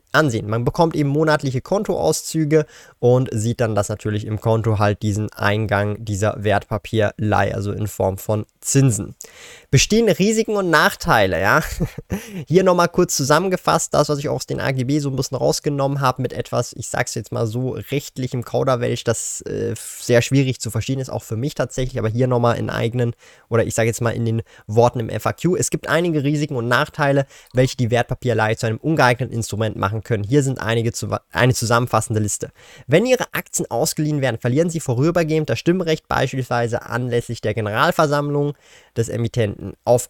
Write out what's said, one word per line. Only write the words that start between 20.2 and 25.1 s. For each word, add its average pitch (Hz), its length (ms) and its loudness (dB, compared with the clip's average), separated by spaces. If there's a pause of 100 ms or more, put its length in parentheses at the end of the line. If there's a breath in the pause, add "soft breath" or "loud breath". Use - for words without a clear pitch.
schwierig 131 400 0
zu 110 120 -8
verstehen 135 260 -4
ist, 131 120 -8
auch 107 120 -6
für - 140 -8
mich 135 180 -4
tatsächlich, 127 460 -4
aber 107 80 0
hier 117 180 0
nochmal 120 300 2
in 110 140 -4
eigenen, 117 420 -2 (360 soft breath)
oder 113 160 2
ich - 120 -4
sag 113 100 2
jetzt 113 140 -2
mal 117 100 0
in 113 140 -2
den 113 180 0 (240 loud breath)
Worten 117 320 4
im 110 120 -4